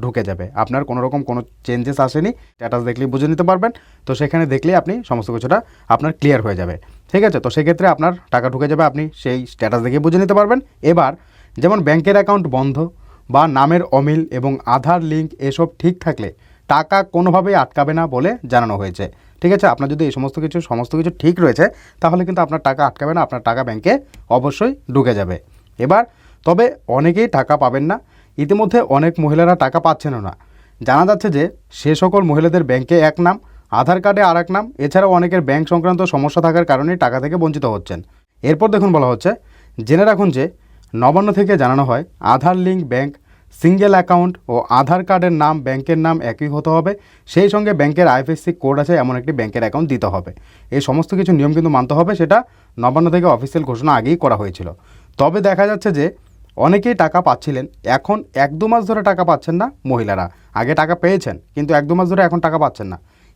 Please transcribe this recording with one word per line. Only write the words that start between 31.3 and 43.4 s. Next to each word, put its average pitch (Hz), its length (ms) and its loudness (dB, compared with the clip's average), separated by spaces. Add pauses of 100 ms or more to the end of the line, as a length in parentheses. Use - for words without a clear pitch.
যে 143 60 2 (380)
সে 147 120 0 (100)
সকল 185 180 2 (100)
মহিলাদের 160 400 2
ব্যাংকে 127 260 0 (120)
এক 151 80 -2 (100)
নাম, 190 100 2 (440)
আধার 175 240 2
কার্ডে 202 260 2
আর 165 120 2
এক 170 120 -8
নাম, 208 100 -2 (200)
এছাড়াও 190 340 2
অনেকের 175 300 2
ব্যাংক 147 240 0
সংক্রান্ত 175 280 0 (140)
সমস্যা 147 320 0
থাকার 170 240 2
কারণে 143 220 0 (120)
টাকা 127 200 0
থেকে 156 180 -4
বঞ্চিত 151 220 -2 (100)
হচ্ছেন। 92 240 -8 (440)
এরপর 156 320 2
দেখুন 202 220 2
বলা 135 160 2
হচ্ছে 120 180 -2 (480)
জেনে 139 320 2
রাখুন 196 260 2
যে 131 80 0 (500)
নবান্ন 147 340 2 (100)
থেকে 202 140 2 (100)
জানানো 131 280 2
হয় 123 120 0 (300)
আধার 151 240 2 (100)
লিংক 185 160 -2 (100)
ব্যাংক 139 200 -2 (460)